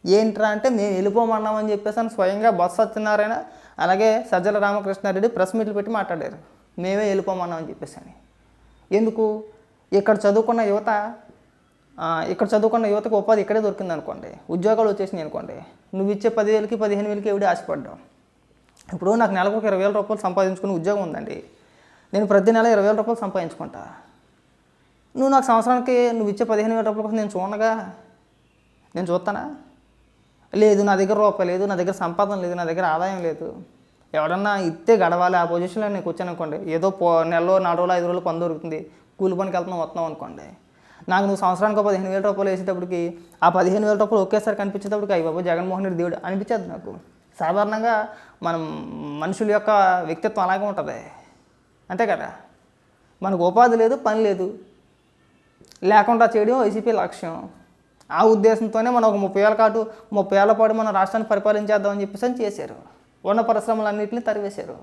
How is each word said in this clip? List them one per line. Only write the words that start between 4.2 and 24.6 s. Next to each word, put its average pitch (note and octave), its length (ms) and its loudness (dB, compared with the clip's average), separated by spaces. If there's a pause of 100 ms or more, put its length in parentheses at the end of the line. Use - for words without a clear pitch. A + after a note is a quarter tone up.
సజ్జల G3+ 280 2
రామకృష్ణారెడ్డి G3 720 0
ప్రెస్ F#3 260 -2
మీట్లు G#3+ 180 -2
పెట్టి G3+ 180 -4
మాట్లాడారు, F#3+ 460 -6 (440)
"మేమే G3 220 -2
వెళ్ళిపోమన్నామని" F3 680 -2
చెప్పేసి - 280 -14
అని. - 160 -20 (840)
ఎందుకు? A3 460 0 (500)
ఇక్కడ G3+ 240 4
చదువుకున్న A3 440 2
యువత, G#3 520 0 (840)
ఆ, E3 280 -2
ఇక్కడ F#3 200 0 (100)
చదువుకున్న A3+ 280 2
యువతకు G#3+ 320 0
ఉపాధి G#3 240 2
ఇక్కడే G#3 200 0
దొరికింది G3 320 -4
అనుకోండి, - 340 -10 (220)
ఉద్యోగాలు G#3+ 400 2
వచ్చేసినాయి F#3+ 320 -4
అనుకోండి, - 320 -10 (420)
నువ్వు G3 180 0
ఇచ్చే G#3 160 0
పది G#3+ 220 0
వేలకి, G#3+ 240 0
పదిహేను G#3 340 -2
వేలకి G#3 200 -4
ఎవడే G3+ 160 0
ఆశపడ్డావు? - 640 -4 (840)
ఇప్పుడు F#3 160 0
నాకు A3+ 200 2
నెలకు G3 240 0
ఒక A3 80 -2
ఇరవై G3 140 2
వేల G3 140 2
రూపాయలు G#3 300 -4
సంపాదించుకునే F#3+ 520 -2
ఉద్యోగం F#3+ 300 -2
ఉందండి, - 400 -10 (680)
నేను G3+ 140 2
ప్రతి G3+ 240 6
నెల A3+ 140 4
ఇరవై G#3+ 200 4
వేల G#3+ 100 4
రూపాయలు A3+ 240 -2
సంపాదించుకుంటా. F3+ 600 -8 (1400)